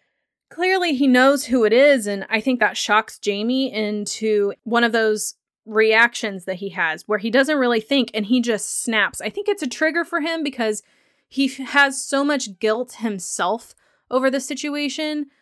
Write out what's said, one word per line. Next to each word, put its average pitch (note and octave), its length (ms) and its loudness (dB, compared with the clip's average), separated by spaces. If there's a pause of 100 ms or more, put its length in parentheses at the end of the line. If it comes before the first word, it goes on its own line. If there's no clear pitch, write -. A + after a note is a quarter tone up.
(500)
Clearly F4+ 460 0
he C4 100 2
knows C4+ 400 6
who A#3+ 200 2
it G#3+ 80 4
is, C4 340 6
and G3+ 220 -6
I A3 120 0
think B3+ 200 0
that G#3 160 2
shocks - 420 0
Jamie A#3 520 -2
into G#3 840 -2 (100)
one A#3 200 0
of A#3 80 2
those G#3+ 440 0 (300)
reactions A3 800 2
that F#3 100 -6
he F#3+ 140 -10
has E3 380 -4
where G#3 120 0
he A3 100 -4
doesn't C4+ 280 2
really A#3+ 220 2
think B3+ 360 0
and G#3+ 100 -2
he B3 160 2
just A3+ 400 -4
snaps. G#3+ 400 -2
I G#3+ 80 -6
think G4+ 180 -8
it's G4+ 140 -2
a D4 60 -4
trigger D#4 360 -2
for E4+ 160 -4
him E4 240 -4
because A3+ 380 -4 (460)
he C4+ 180 -2
f-, C4+ 240 -6
has C#4 340 2
so C#4 200 -2
much C4+ 360 -4
guilt A3+ 340 -2
himself G#3 840 -6 (340)
over B3+ 220 0
the C4+ 80 -2
situation D4 880 -6 (140)